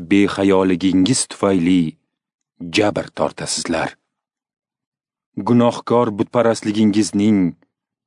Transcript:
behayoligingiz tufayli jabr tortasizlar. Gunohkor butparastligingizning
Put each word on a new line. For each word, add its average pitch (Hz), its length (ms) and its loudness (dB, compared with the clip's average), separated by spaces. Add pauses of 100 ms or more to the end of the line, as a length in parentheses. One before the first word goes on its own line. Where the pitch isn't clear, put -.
behayoligingiz 95 1300 2
tufayli 92 560 0 (760)
jabr 87 480 -2
tortasizlar. 76 840 -6 (1500)
Gunohkor 120 720 2
butparastligingizning 107 1300 0 (680)